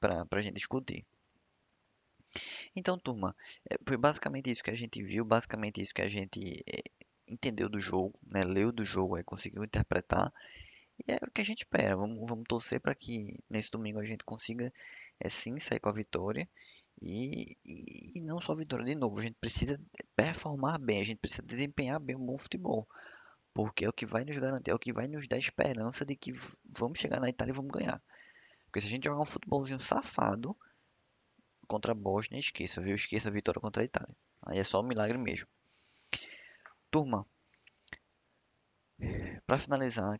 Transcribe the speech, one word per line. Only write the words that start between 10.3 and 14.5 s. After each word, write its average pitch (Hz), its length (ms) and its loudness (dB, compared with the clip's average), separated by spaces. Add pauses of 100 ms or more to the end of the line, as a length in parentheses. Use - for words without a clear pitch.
E - 140 -2
é - 40 2
o - 140 -4
que - 100 -2
a 208 40 0
gente 214 140 -2
espera. - 380 4
Vamos, 107 220 -2 (100)
vamos 117 200 -2
torcer 117 320 0
pra 139 140 2
que 110 420 -6 (120)
nesse 107 220 -2
domingo 107 300 -2
a 104 40 -2
gente 110 200 -6
consiga, 120 480 -4 (460)